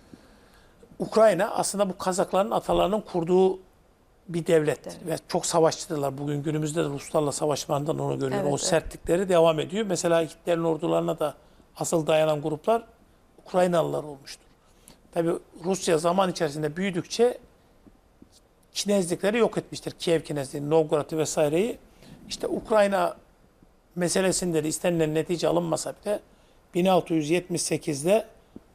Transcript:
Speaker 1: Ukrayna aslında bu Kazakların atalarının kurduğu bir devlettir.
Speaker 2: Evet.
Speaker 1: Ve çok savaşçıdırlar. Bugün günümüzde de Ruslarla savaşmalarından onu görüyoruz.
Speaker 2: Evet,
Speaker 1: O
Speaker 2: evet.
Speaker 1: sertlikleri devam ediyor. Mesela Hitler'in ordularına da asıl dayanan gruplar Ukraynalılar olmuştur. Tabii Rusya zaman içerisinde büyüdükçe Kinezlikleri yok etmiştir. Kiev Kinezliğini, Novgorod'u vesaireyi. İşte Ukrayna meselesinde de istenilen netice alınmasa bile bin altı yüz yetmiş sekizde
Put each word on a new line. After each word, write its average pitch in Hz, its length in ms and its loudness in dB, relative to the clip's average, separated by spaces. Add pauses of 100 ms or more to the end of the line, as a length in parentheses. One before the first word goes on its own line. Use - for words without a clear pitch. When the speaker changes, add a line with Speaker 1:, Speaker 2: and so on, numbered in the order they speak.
(1000)
Speaker 1:
Ukrayna 208 520 2
aslında 196 380 -2
bu 185 80 -8
Kazakların 190 540 0
atalarının 175 500 0
kurduğu 180 580 2 (680)
bir 170 180 -6
devlettir. 156 480 2 (140)
Speaker 2:
Evet. 160 140 -4
Speaker 1:
Ve - 60 -20
çok 170 180 -2
savaşçıdırlar. 147 720 0
Bugün 143 260 -4
günümüzde 156 400 -2
de 147 60 -2
Ruslarla 143 420 -2
savaşmalarından 147 680 -2
onu 139 200 -2
görüyoruz. 135 160 -2
Speaker 2:
Evet, 143 100 -2
Speaker 1:
O 143 40 2
Speaker 2:
evet. 139 120 0
Speaker 1:
sertlikleri 175 680 0
devam 165 300 6
ediyor. 180 260 -4
Mesela 170 360 0
Hitler'in 165 420 -2
ordularına 165 560 0
da 147 140 -2 (440)
asıl 156 300 -2
dayanan 156 340 2
gruplar 185 420 0 (640)
Ukraynalılar 160 580 0
olmuştur. 143 420 -18 (680)
Tabii 170 180 0 (320)
Rusya 185 340 0
zaman 175 340 2
içerisinde 151 460 -4
büyüdükçe 196 600 0 (1400)
Kinezlikleri 196 640 0
yok 214 200 2
etmiştir. 151 420 -8
Kiev 165 220 2
Kinezliğini, 143 480 -6
Novgorod'u 156 480 2
vesaireyi. 156 600 0 (520)
İşte - 180 -8
Ukrayna 202 720 2 (760)
meselesinde 175 680 0
de 156 40 -4
istenilen 160 480 0
netice 160 320 0
alınmasa 160 460 0 (120)
bile 208 140 -2 (540)
bin 180 120 2
altı 175 280 4
yüz 151 160 0
yetmiş 175 320 -2
sekizde 160 640 0 (500)